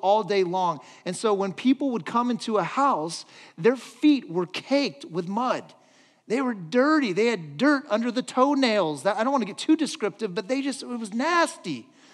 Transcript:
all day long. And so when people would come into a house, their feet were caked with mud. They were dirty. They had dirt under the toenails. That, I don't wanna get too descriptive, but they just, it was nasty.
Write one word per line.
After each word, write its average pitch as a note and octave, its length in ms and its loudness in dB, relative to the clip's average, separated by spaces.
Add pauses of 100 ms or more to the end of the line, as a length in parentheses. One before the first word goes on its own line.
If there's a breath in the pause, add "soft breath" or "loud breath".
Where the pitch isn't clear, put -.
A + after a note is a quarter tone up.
all G#3 220 2
day G3 220 0
long. F3 340 -2 (260 loud breath)
And F3+ 120 -6
so G#3+ 180 0
when F#3+ 180 0
people C4+ 380 0
would G#3+ 160 -4
come A#3+ 240 0
into A3+ 280 -2
a F#3 40 2
house, E3+ 640 0 (340 loud breath)
their A3 180 4
feet C#4 540 2
were F3 160 -2
caked C4 580 -2
with F3 220 -6
mud. G3 480 -2 (540 soft breath)
They A3 140 0
were B3 120 -2
dirty. B3 580 2
They G3+ 140 2
had E3 300 -2
dirt C4+ 340 2
under A3+ 220 0
the B3 100 -2
toenails. A#3 800 2
That, G3 140 0
I A3 80 0
don't C4+ 80 0
wanna B3 140 0
get F#3+ 120 -10
too - 160 2
descriptive, A3 580 -2
but F#3+ 140 -6
they C4 160 -2
just, C4+ 220 -6
it - 20 -12
was A#3 260 -8
nasty. B3+ 760 -2 (260 loud breath)